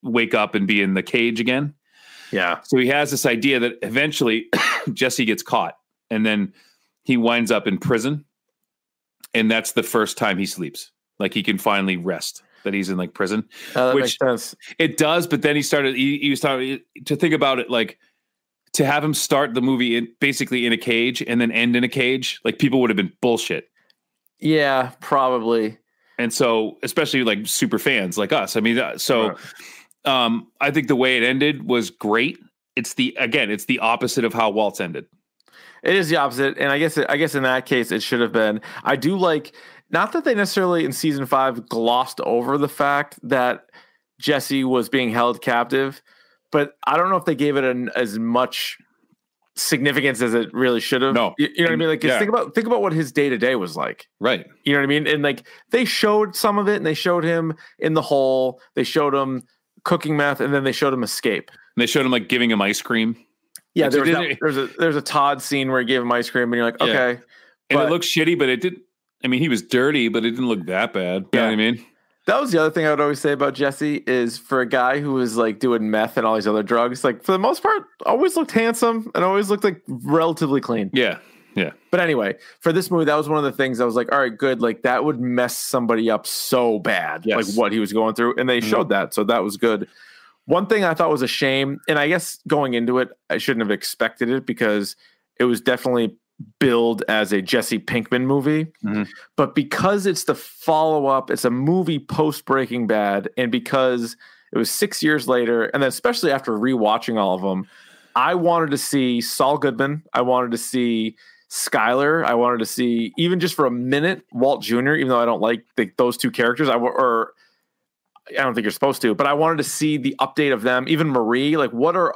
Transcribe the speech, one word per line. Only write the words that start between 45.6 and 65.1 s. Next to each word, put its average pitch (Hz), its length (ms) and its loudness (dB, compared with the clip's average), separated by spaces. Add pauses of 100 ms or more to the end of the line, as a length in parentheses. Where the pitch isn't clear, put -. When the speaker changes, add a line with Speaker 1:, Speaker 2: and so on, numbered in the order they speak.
Speaker 2:
but 147 260 0 (100)
I 139 100 2
don't 175 120 2
know 190 80 0
if 165 80 -2
they 160 120 0
gave 143 200 0
it 139 60 0
an, 123 320 -2
as 110 240 -2
much 117 600 -2 (760)
significance 139 640 0
as 117 140 2
it 113 180 0
really 123 280 2
should 127 220 0
have. 135 120 2
Speaker 1:
No. 113 240 0
Speaker 2:
You, 147 100 2
you - 100 -10
know 170 60 4
what 170 40 2
I 165 40 2
Speaker 1:
And 160 80 0
Speaker 2:
mean? 165 80 0
Like, 156 120 0
'cause 143 100 0
Speaker 1:
yeah. 123 80 2
Speaker 2:
think 202 100 2
about, 226 260 -2
think 226 120 0
about 226 160 0
what 190 100 0
his 156 200 -2
day-to-day 131 440 0
was 87 200 -6
like. 62 300 -8 (140)
Speaker 1:
Right. 113 260 0 (180)
Speaker 2:
You 143 100 2
know 143 60 4
what 139 40 2
I - 20 -2
mean? 143 200 0
And, 147 160 0
like, 143 240 -2 (240)
they 247 140 2
showed 214 520 0
some 208 220 0
of 202 100 0
it, 208 80 2
and - 100 -6
they 156 80 0
showed 175 300 0
him 165 300 -2 (240)
in 156 160 0
the 156 80 2
hole, 131 580 0 (140)
they 131 100 0
showed 147 300 2
him 131 300 -2 (400)
cooking 156 320 0
meth, 143 240 0
and 135 120 0
then 139 120 0
they 131 80 0
showed 139 200 0
him 127 100 -2
escape. - 480 -4
Speaker 1:
And - 320 -4
they 120 40 2
showed 139 180 2
him, 127 80 2
like, 113 160 0
giving 120 220 2
him 107 100 2
ice 101 220 0
cream. 113 340 -2 (580)
Speaker 2:
Yeah, 160 120 2
Speaker 1:
Which 127 80 0
Speaker 2:
there 143 100 4
Speaker 1:
it - 40 2
Speaker 2:
was 165 80 4
that, 147 60 0
Speaker 1:
didn't 143 180 -4
Speaker 2:
there's 147 160 0
a, 135 100 -2 (120)
there's 165 180 2
a 143 60 -2
Todd 143 400 0